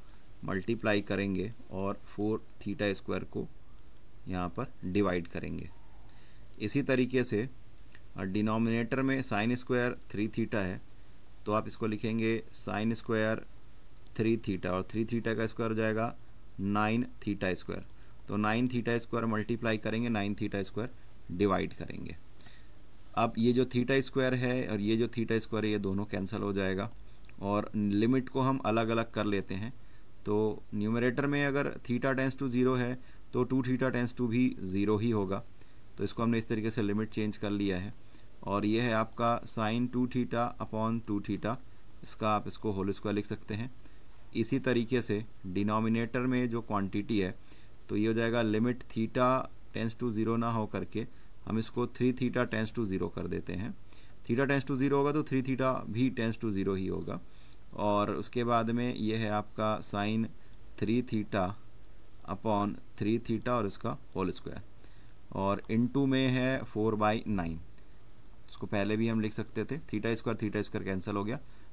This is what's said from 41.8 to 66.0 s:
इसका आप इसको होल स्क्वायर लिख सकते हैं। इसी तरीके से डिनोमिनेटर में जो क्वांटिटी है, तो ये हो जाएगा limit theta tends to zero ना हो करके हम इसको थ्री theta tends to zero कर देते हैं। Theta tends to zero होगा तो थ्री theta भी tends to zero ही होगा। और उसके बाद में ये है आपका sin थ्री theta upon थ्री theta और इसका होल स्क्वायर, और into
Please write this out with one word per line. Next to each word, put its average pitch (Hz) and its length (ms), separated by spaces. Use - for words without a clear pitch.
इसका - 280
आप 104 180
इसको 110 220
होल 95 220
स्क्वायर 101 220
लिख 104 120
सकते - 280
हैं। 113 200
इसी 117 220
तरीके 120 440
से 110 220
डिनोमिनेटर 110 760
में 127 300
जो 113 120
क्वांटिटी 101 580
है, 92 140
तो 101 80
ये 107 100
हो 113 60
जाएगा 117 300
limit 113 400
theta 127 640
tends 113 260
to 113 160
zero 113 180
ना 117 140
हो 110 160
करके 101 400
हम 107 140
इसको 120 280
थ्री 123 260
theta 123 340
tends 110 320
to 113 100
zero 92 260
कर 90 120
देते 90 260
हैं। 95 220
Theta 127 220
tends 135 220
to 139 80
zero 135 160
होगा 139 200
तो 151 100
थ्री 135 200
theta 131 420
भी 117 260
tends 113 340
to 107 100
zero 98 220
ही 95 100
होगा। 92 340
और 104 360
उसके 104 340
बाद 117 260
में 120 240
ये 107 220
है 110 140
आपका 107 500
sin 107 460
थ्री 113 240
theta 104 500
upon 101 440
थ्री 110 200
theta 110 300
और 120 180
इसका 113 320
होल 92 140
स्क्वायर, - 320
और 98 380
into 123 360